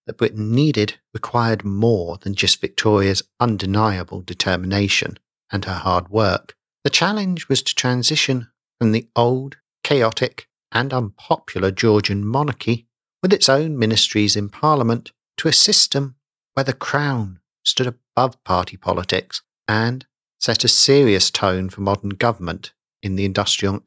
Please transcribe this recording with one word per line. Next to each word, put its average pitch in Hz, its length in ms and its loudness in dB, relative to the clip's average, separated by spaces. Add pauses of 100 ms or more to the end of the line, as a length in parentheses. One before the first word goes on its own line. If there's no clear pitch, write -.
that - 120 -12
Britain 107 340 -2
needed 127 460 0 (160)
required 113 500 -2
more 98 540 0
than 98 160 -6
just - 260 0
Victoria's 98 600 0 (180)
undeniable 98 800 -2
determination 92 1000 -2 (320)
and 98 140 -4
her 95 100 -6
hard 90 360 0
work. 101 440 0 (280)
The - 80 -2
challenge 190 580 -2
was 135 140 0
to - 120 -6
transition 123 760 0 (300)
from 110 140 4
the 113 240 -2
old, 127 400 0 (260)
chaotic, 123 680 0 (240)
and 127 200 -2
unpopular 110 760 -2
Georgian 101 560 2
monarchy 120 600 -2 (380)
with 190 80 2
its 202 160 4
own 147 300 2
ministries 107 580 2
in 101 140 -4
Parliament, 123 600 0 (280)
to - 100 -2
a 147 40 2
system 139 600 2 (380)
where 135 120 -2
the 127 100 -2
Crown 127 640 -4 (240)
stood - 220 0
above - 580 -4
party 92 320 -2
politics 90 640 -4 (260)
and 117 380 -2 (340)
set - 240 0
a 117 60 2
serious 127 600 4
tone 92 400 -2
for - 100 -12
modern 98 300 0
government 95 640 -4 (280)
in 95 140 -4
the 98 80 0
industrial 98 640 -2